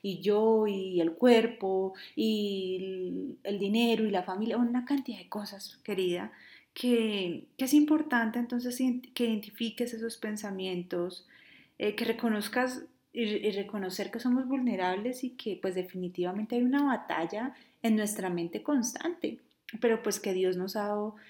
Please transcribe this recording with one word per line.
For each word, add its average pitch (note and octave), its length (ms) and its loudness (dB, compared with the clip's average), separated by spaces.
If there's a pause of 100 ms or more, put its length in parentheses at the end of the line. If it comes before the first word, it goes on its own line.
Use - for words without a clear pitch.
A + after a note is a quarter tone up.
y G3 200 -4
yo, G#3+ 460 4
y F#3+ 320 0
el E3 140 2
cuerpo, G#3 800 4 (220)
y G3+ 680 0
el, F#3 640 -6
el G3+ 160 -4
dinero, A3 460 4
y G#3 60 0
la F#3 120 0
familia, G#3 340 -2
una B3 280 0
cantidad B3+ 340 -2
de F3+ 100 -20
cosas, G#3 540 -10
querida, F#3 480 -2 (420)
que, G#3+ 760 0 (100)
que C4 80 -2
es C4 80 2
importante D4 680 4
entonces A#3+ 400 -4
ident-, B3+ 340 0
que A#3+ 120 0
identifiques A3+ 680 -4
esos A3+ 240 -8
pensamientos, F#3+ 1120 -4 (520)
eh, G#3 160 0
que A#3 100 -2
reconozcas A#3 760 -2 (300)
y, A#3 100 -2
y G#3 280 0
reconocer G3 600 -4
que A#3 80 -8
somos B3+ 280 2
vulnerables A#3 760 0
y B3 80 -6
que, F#3+ 300 -6
pues, F#3+ 140 -4
definitivamente F#3 800 -4
hay A#3+ 80 4
una C4+ 200 4
batalla G#3+ 720 -2 (300)
en A3 120 4
nuestra G#3 340 0
mente F3 340 -4
constante, C4+ 760 -2 (420)
pero A3+ 200 4
pues G#3 180 -2
que G3 140 -2
Dios F#3 240 2
nos F#3+ 180 -4
ha G#3 120 -2
dado G#3 280 -4 (140)